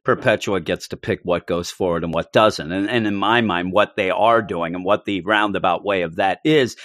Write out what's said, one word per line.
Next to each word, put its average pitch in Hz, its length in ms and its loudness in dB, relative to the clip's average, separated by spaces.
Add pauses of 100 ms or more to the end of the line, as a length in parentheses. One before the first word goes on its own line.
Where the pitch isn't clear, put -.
Perpetua 107 560 0
gets 85 280 -6
to 92 80 -12
pick - 280 -4
what 87 220 -2
goes 87 240 -4
forward 85 340 -2
and 82 80 -4
what 82 200 -4
doesn't. 104 380 4
And, 98 180 -4
and 113 180 -2
in 101 100 -2
my 107 240 2
mind, 90 320 -2
what 101 240 2
they 95 140 0
are 110 320 2
doing 85 320 -6
and 90 100 -8
what 101 200 0
the 98 180 -4
roundabout 95 640 0
way 98 180 0
of 82 140 -6
that 98 280 -2
is, 151 400 2